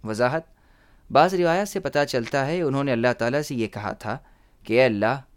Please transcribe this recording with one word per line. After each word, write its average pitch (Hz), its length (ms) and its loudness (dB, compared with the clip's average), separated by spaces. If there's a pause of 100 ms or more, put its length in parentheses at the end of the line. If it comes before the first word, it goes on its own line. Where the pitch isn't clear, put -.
وضاحت، 123 380 -2 (680)
بعض 165 220 6
روایات 180 340 2
سے 196 120 -8
پتہ 143 280 -2
چلتا 135 400 -2
ہے 175 140 -2
انہوں 139 220 0
نے 139 80 -2
اللہ 120 260 2
تعالیٰ 123 240 -2
سے 147 140 -8
یہ 110 120 -2
کہا 104 260 -8
تھا 113 240 -8 (460)
کہ 107 100 -4
"اے 127 120 6
اللہ 113 340 0 (180)